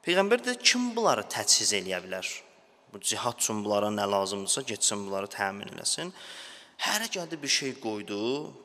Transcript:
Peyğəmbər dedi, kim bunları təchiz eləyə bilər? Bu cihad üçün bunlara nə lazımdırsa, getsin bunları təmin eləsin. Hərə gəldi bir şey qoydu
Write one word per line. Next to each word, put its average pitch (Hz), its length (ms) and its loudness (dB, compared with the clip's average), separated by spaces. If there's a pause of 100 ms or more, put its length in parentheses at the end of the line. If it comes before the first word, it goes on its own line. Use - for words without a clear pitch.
Peyğəmbər 196 400 4
dedi, 247 240 -2
kim 247 300 4
bunları 147 340 4
təchiz 107 480 4
eləyə 92 300 -2
bilər? 92 180 -6 (680)
Bu 104 60 -14
cihad 113 380 -2
üçün 107 240 -2
bunlara 104 320 2
nə 101 160 0
lazımdırsa, 98 560 0
getsin 104 400 -2
bunları 98 240 -4
təmin 101 460 -4
eləsin. - 340 -4 (720)
Hərə 220 320 0
gəldi 170 280 -6
bir 139 200 0
şey 131 160 -4
qoydu 107 720 -4 (160)